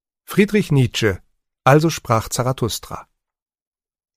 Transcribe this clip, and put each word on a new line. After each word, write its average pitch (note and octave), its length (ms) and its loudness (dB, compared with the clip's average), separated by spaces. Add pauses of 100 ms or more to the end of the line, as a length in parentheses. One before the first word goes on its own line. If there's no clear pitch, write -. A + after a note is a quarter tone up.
(260)
Friedrich G#3 460 0
Nietzsche, A#2 520 0 (400)
Also D#3 260 4
sprach A2+ 400 -4
Zarathustra. - 760 -6 (1080)